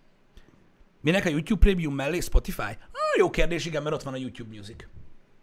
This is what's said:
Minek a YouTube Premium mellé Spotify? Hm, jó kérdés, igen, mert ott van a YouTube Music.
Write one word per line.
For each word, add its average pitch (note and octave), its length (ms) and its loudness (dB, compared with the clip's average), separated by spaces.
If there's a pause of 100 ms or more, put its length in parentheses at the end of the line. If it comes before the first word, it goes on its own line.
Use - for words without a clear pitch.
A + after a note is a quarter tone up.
(1000)
Minek F3+ 240 2
a F3+ 40 2
YouTube D#3 300 0
Premium F3 360 6
mellé D3 240 -2
Spotify? - 420 0
Hm, C#5 580 -4
jó F#3 100 6
kérdés, D#3+ 360 0
igen, D3+ 180 -4
mert D3+ 120 -4
ott C3 80 -8
van C3+ 100 -8
a C3 40 -8
YouTube A#2 380 -10
Music. G#2+ 300 -16 (580)